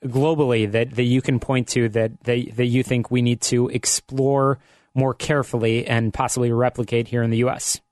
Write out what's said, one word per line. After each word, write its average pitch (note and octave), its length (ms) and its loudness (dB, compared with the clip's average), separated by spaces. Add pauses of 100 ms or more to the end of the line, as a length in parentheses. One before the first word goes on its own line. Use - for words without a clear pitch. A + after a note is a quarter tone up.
globally C3 640 2
that, A#2 200 0
that B2 140 0
you B2+ 180 2
can B2 180 0
point B2+ 280 -2
to A#2 200 0
that, A2+ 360 -2
that, A#2+ 320 -2
that B2 100 0
you B2 160 2
think A#2+ 280 -2
we B2 120 2
need A#2+ 180 2
to B2 300 0
explore C3+ 880 0 (360)
more C3 200 2
carefully A#2+ 720 0
and A2+ 260 0
possibly B2 380 0
replicate A#2 560 0
here A#2+ 140 -2
in A2+ 80 0
the A2+ 80 2
U B2 120 2
S. - 300 -6 (120)